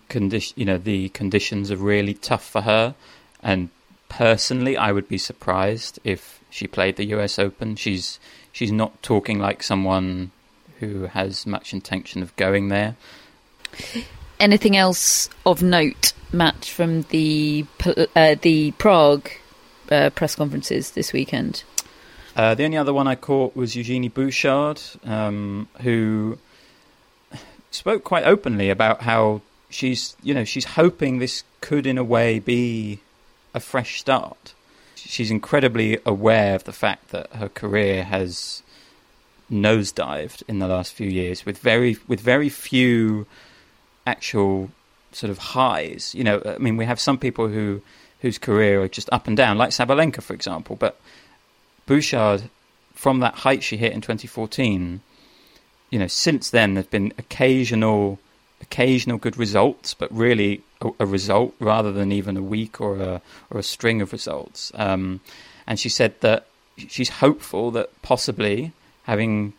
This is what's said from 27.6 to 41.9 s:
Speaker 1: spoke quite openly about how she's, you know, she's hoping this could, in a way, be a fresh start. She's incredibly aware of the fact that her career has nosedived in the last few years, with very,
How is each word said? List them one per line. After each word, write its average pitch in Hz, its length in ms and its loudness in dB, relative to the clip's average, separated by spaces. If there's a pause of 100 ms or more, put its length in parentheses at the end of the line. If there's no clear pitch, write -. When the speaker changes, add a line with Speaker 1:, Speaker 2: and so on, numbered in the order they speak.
Speaker 1:
spoke - 340 -2
quite 170 200 0
openly 117 480 2
about 110 300 2
how 110 400 2 (280)
she's, - 540 -4
you 139 100 0
know, 120 120 0
she's - 200 -6
hoping 156 540 2
this - 240 -6 (180)
could, 147 240 -2
in 131 140 0
a 127 40 -2
way, 117 360 2
be 117 600 -2 (500)
a 117 80 -6
fresh - 400 -6
start. - 540 -4 (420)
She's - 360 -6
incredibly 113 720 2
aware 104 480 4
of 95 120 -4
the - 60 -14
fact - 380 -4
that - 240 -10
her 104 160 -8
career 98 540 0
has 92 580 -6 (880)
nosedived 98 960 0
in 104 120 -4
the 92 80 -2
last 92 260 -2
few 101 160 -6
years, 90 380 -4
with 98 100 -6
very, 117 400 2 (100)